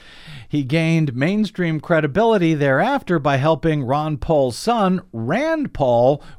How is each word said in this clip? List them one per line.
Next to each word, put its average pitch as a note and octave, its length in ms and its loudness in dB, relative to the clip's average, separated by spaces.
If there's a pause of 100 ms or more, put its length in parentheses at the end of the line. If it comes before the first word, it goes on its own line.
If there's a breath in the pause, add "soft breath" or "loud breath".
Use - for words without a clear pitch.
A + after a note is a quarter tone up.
(500 loud breath)
He D3 140 -2
gained D#3+ 520 0
mainstream F3 640 -2
credibility E3+ 760 2
thereafter D#3 640 0
by C#3 180 0
helping D3+ 460 0
Ron D3 340 -2
Paul's C3+ 400 0
son, G3 440 0 (120)
Rand B3 600 -2
Paul, B2+ 480 2 (160 loud breath)